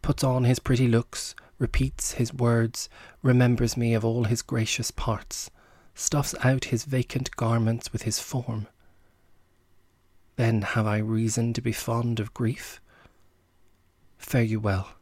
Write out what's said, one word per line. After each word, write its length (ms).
puts 220
on 200
his 160
pretty 280
looks, 480
repeats 540
his 200
words, 560
remembers 560
me 160
of 100
all 200
his 180
gracious 480
parts, 640
stuffs 400
out 220
his 200
vacant 500
garments 580
with 100
his 160
form. 460
Then 260
have 240
I 100
reason 560
to 80
be 100
fond 480
of 140
grief? 480
Fare 240
you 180
well. 420